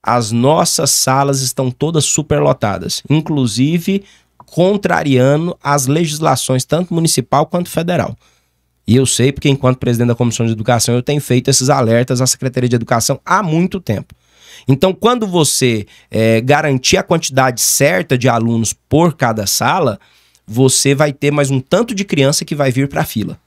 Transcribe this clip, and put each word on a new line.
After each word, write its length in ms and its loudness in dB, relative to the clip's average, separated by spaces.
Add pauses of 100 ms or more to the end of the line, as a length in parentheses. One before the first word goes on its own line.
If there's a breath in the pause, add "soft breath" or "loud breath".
as 280 0
nossas 600 2
salas 500 0
estão 300 -4
todas 340 -2
superlotadas, 1040 -2
inclusive 920 0 (420 loud breath)
contrariando 1200 0
as 240 0
legislações, 760 0
tanto 300 -4
municipal 540 0
quanto 220 -4
federal. 460 -4 (720)
E 80 4
eu 100 4
sei 260 0
porque, 180 -2
enquanto 300 0
presidente 300 0
da 60 0
Comissão 300 -2
de 60 0
Educação, 420 0
eu 80 0
tenho 180 -2
feito 300 0
esses 220 0
alertas 500 2
à 60 0
Secretaria 420 -2
de 60 2
Educação 500 -2
há 160 2
muito 380 -2
tempo. 340 -6 (540 loud breath)
Então, 260 2
quando 320 0
você, 640 0 (240 soft breath)
é, 300 2
garantir 560 0
a 60 -2
quantidade 580 0
certa 540 0
de 140 0
alunos 440 0
por 400 0
cada 340 -2
sala, 520 0 (460 soft breath)
você 480 2
vai 200 0
ter 180 -2
mais 180 0
um 100 0
tanto 360 -2
de 100 -4
criança 400 0
que 100 -8
vai 160 0
vir 160 -2
pra 180 -4
fila. 420 -8